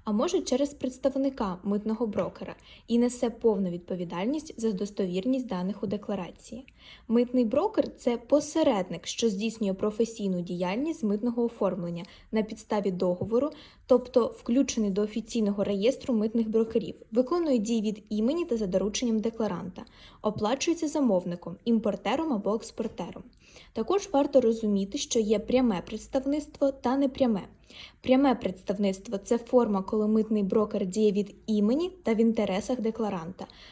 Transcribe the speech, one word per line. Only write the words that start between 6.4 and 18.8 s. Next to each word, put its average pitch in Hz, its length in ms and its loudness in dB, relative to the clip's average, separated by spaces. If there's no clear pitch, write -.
Митний 247 360 4
брокер — 269 440 0
це 240 180 0
посередник, 262 920 2
що - 220 0
здійснює 202 460 -2
професійну 208 680 -2
діяльність 185 600 -4
з - 40 -4
митного 233 400 0
оформлення 170 600 -2
на 220 100 2
підставі 208 480 -2
договору, 190 600 0
тобто 247 400 4
включений 233 640 0
до 196 120 0
офіційного 208 600 -2
реєстру 208 500 0
митних 220 340 0
брокерів, 220 460 0
виконує 262 460 2
дії 220 240 0
від 208 260 -4
імені 247 360 0
та 240 120 -2
за 214 100 -2
дорученням 208 540 0